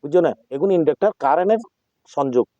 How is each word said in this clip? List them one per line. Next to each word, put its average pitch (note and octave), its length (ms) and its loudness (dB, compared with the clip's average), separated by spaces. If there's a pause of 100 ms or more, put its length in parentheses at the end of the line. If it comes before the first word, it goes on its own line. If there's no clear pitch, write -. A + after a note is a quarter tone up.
বুঝছো D3+ 200 0
না? D#3 100 0 (180)
এগুলো D3+ 240 -2
ইন্ডাক্টর E3+ 460 0
কারেন্টের F3+ 420 0 (460)
সংযোগ। B2+ 380 -2 (140)